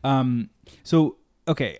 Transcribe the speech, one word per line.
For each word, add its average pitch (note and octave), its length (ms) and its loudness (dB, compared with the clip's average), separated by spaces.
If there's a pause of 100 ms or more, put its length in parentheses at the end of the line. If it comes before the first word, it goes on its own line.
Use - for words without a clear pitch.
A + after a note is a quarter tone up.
Um, B2+ 480 0 (320)
so, D#3+ 360 0 (280)
okay, C3+ 340 -4